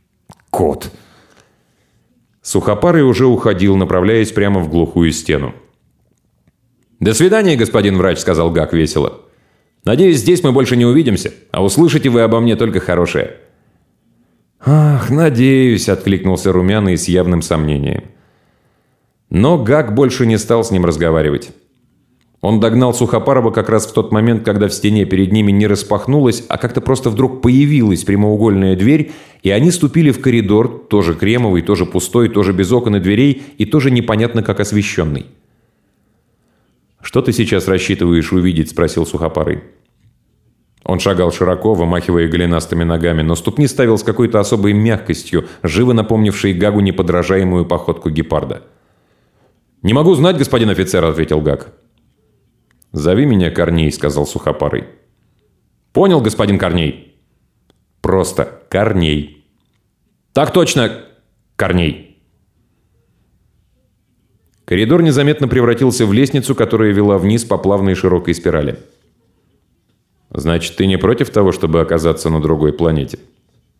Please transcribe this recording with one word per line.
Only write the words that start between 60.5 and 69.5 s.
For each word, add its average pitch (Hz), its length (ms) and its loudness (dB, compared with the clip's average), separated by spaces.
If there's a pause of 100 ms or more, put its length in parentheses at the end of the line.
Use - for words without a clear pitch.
точно, 147 540 0 (500)
Корней». 90 680 -4 (2500)
Коридор 117 380 2
незаметно 143 440 2
превратился 120 580 2
в 101 60 0
лестницу, 131 420 0
которая 110 380 0
вела 101 260 2
вниз 107 280 0
по 98 120 -2
плавной 95 380 0
широкой 87 380 0
спирали. 78 440 -4 (1500)